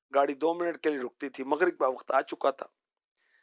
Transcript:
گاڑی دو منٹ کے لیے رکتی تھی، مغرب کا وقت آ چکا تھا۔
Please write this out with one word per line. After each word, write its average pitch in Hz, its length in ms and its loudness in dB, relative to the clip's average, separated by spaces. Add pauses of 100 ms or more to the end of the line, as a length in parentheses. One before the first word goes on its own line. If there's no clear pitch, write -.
(160)
گاڑی 143 180 4
دو 151 200 0
منٹ 170 300 -4
کے 160 60 2
لیے 143 100 -2
رکتی 127 300 -8
تھی، 131 140 -10
مغرب 147 360 0
کا 139 80 2
وقت 127 240 -4
آ 135 100 4
چکا 143 300 -2
تھا۔ - 140 -8 (760)